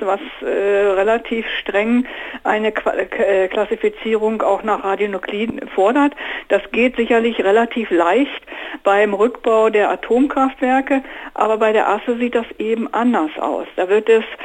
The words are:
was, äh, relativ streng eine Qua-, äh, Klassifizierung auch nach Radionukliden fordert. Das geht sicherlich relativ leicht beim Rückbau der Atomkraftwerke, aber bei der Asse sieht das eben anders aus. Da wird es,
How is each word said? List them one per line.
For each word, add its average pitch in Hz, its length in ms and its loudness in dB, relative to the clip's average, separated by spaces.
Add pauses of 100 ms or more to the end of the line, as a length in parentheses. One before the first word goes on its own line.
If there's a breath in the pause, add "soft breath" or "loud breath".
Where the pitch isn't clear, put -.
was, 196 180 -2 (220)
äh, - 40 -8
relativ 202 1000 0 (160)
streng 233 440 0 (380 loud breath)
eine 214 300 0
Qua-, - 200 -2
äh, 190 540 0
Klassifizierung 214 920 -2
auch 196 220 0
nach 196 200 -2
Radionukliden 202 880 -4
fordert. 285 400 4 (360 loud breath)
Das 196 120 4 (120)
geht 247 240 2
sicherlich 233 420 2
relativ 220 500 2
leicht 185 520 2 (420 loud breath)
beim 202 300 4
Rückbau 220 560 2
der 208 200 2
Atomkraftwerke, 269 1120 0 (320 loud breath)
aber 214 240 0
bei 220 140 2
der 214 160 2
Asse 214 300 -2
sieht 240 180 -2
das 233 100 0 (140)
eben 220 340 -2
anders 220 460 2
aus. - 280 -4 (100)
Da 180 120 -2
wird 214 200 2
es, 226 140 6 (220 loud breath)